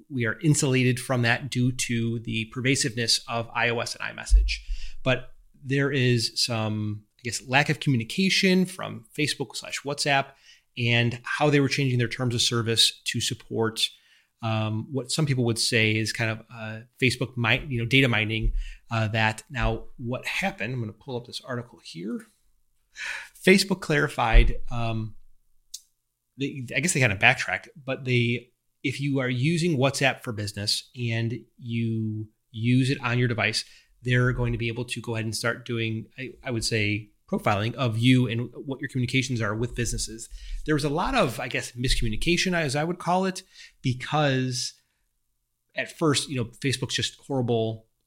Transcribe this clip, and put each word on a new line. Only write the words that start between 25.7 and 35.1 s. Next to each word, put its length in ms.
they, 360
I 60
guess 140
they 60
kinda 160
backtracked, 520
but 200
they, 440
if 160
you 220
are 80
using 480
WhatsApp 460
for 100
business 560
and 400
you 720
use 400
it 100
on 180
your 100
device, 360
they're 300
going 200
to 60
be 100
able 180
to 140
go 140